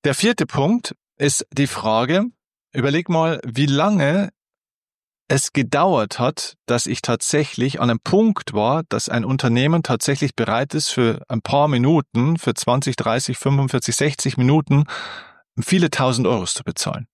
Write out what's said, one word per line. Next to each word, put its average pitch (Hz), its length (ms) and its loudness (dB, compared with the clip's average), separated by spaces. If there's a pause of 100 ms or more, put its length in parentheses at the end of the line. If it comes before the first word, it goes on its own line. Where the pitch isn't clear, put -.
Der 139 100 2
vierte 208 320 0
Punkt 147 480 -2 (220)
ist - 340 0
die 139 160 0
Frage, 123 580 0 (480)
überleg 139 360 0
mal, 160 360 0
wie 127 220 0
lange 165 640 2 (1000)
es 139 220 0
gedauert 143 680 0
hat, - 360 -4 (120)
dass 120 200 0
ich - 140 -4
tatsächlich 131 800 -2
an 120 80 2
einem 113 100 0
Punkt - 540 0
war, 123 340 0
dass - 220 -4
ein 113 160 0
Unternehmen 135 580 2
tatsächlich 135 540 -2
bereit 113 360 -2
ist, 151 140 -2
für 117 400 0
ein 123 140 -2
paar 147 260 2
Minuten, 139 680 2
für - 160 -2
zwanzig, 127 420 -2
dreißig, 120 420 -2
fünfundvierzig, 139 560 0
sechzig 143 440 -2
Minuten 143 480 4 (760)
viele 170 300 2
tausend 127 380 0
Euros 95 260 0
zu - 100 -8
bezahlen. - 500 -6